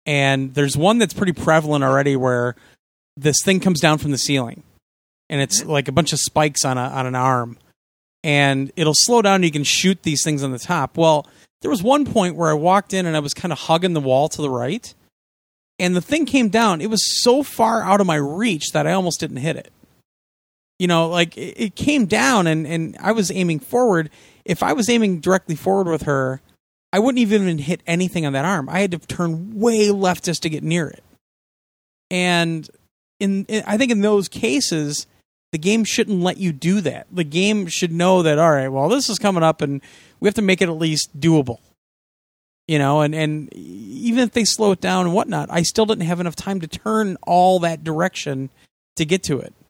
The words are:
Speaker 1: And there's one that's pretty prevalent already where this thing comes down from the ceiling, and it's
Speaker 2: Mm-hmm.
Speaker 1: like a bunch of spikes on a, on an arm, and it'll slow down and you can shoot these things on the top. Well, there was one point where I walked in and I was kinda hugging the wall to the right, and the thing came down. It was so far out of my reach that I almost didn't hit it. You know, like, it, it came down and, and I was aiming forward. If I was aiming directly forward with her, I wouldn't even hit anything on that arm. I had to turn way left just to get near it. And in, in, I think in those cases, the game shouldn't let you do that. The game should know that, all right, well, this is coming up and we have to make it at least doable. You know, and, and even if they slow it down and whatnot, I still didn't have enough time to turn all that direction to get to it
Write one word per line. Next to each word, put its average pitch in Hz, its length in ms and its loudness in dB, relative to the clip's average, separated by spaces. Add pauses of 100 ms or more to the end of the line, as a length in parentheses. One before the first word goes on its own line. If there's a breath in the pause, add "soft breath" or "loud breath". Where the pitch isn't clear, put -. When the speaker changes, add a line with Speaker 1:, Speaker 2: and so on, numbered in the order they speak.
Speaker 1:
And 135 480 0
there's 139 220 0
one 196 220 2
that's 208 160 2
pretty 185 180 -2
prevalent 151 520 0
already 139 320 2
where 123 400 0 (600 soft breath)
this 143 280 0
thing 190 160 2
comes 175 200 2
down 156 180 4
from 147 140 -4
the 127 60 -4
ceiling, 131 440 -2 (680)
and 143 140 -2
it's - 180 0
Speaker 2:
Mm-hmm. - 100 -8
Speaker 1:
like 143 180 0
a 135 40 -4
bunch 156 200 2
of 147 60 -2
spikes - 460 0
on 131 140 -2
a, 123 40 -2
on 131 240 -4
an 127 80 -6
arm, 127 440 0 (680)
and 139 520 2
it'll 156 180 2
slow 240 280 4
down 196 140 4
and 185 80 2
you 165 60 4
can 147 140 -2
shoot - 380 0
these 147 220 -2
things 147 180 -2
on 135 100 -4
the 123 60 -8
top. 156 380 -4
Well, 160 300 4 (340 soft breath)
there - 100 -4
was 214 120 -2
one 269 240 2
point 180 300 0
where 160 140 2
I 156 40 2
walked 180 400 2
in 185 120 0
and 160 80 -2
I 151 60 0
was 143 140 -6
kinda 170 200 -6
hugging 175 380 0
the 156 80 0
wall 135 300 2
to - 120 -8
the 143 80 -4
right, 131 420 -6 (840)
and 180 160 0
the 180 60 0
thing 294 240 0
came 247 240 2
down. 196 320 2
It 214 100 -4
was - 320 -2
so 254 200 4
far 226 400 0
out 196 180 4
of 196 60 2
my 165 100 2
reach 156 560 -2
that 151 140 0
I 165 80 0
almost 185 260 -2
didn't 156 180 -8
hit 156 180 -4
it. - 140 -14 (1080)
You 185 100 0
know, 165 200 2
like, 175 280 0
it, - 260 -10
it 202 140 -6
came 277 300 2
down 220 400 2
and, 160 200 0
and 165 340 -6
I 196 120 0
was 196 180 0
aiming 170 300 -2
forward. 202 480 0 (380 soft breath)
If - 160 -2
I 190 100 0
was 240 160 0
aiming 214 320 2
directly 180 340 0
forward 190 340 0
with 160 140 -2
her, 135 380 -2 (520)
I 185 60 0
wouldn't 247 220 2
even 196 380 2
hit 160 280 -4
anything 175 400 -2
on 139 60 -2
that 135 120 -2
arm. 165 240 -2
I 165 120 -2
had 202 120 0
to 170 60 -6
turn 175 600 -6
way 220 320 4
left 190 320 0
just - 180 -4
to 165 80 -2
get 147 140 -6
near 160 240 -2
it. - 160 -18 (1080)
And 170 580 0 (500)
in, 196 280 0
in, 220 200 -4
I 208 100 0
think 240 160 2
in 208 80 0
those 208 280 2
cases, 170 800 -2 (460)
the 165 60 -4
game 208 260 2
shouldn't 202 360 0
let 180 180 0
you 180 140 -2
do 170 300 0
that. 143 300 -6
The 180 120 -2
game 185 420 0
should 170 260 -4
know 180 300 2
that, 151 160 2
all 165 120 6
right, 135 180 2
well, 135 200 0
this 254 200 0
is 202 100 -4
coming 190 240 0
up 160 200 2
and 139 180 -4 (400 loud breath)
we 185 60 0
have 202 80 0
to 226 80 0
make 190 200 2
it 180 60 0
at 160 100 -6
least 156 400 -2
doable. 139 400 2 (1120)
You 156 100 0
know, 143 220 2
and, 151 140 0
and 156 400 -4
even 117 720 -4
if 220 80 -4
they 233 120 0
slow 208 280 2
it 185 80 -2
down 185 260 0
and 170 80 0
whatnot, 196 360 -2
I 170 120 0
still 220 240 0
didn't 208 200 -2
have 175 140 -2
enough 175 160 -6
time 196 240 -6
to 160 80 -10
turn 214 480 -4 (100)
all 180 340 4
that 165 220 -4
direction 156 640 -4 (480 soft breath)
to 165 80 -2
get 180 200 0
to 139 160 -2
it - 120 -14 (180)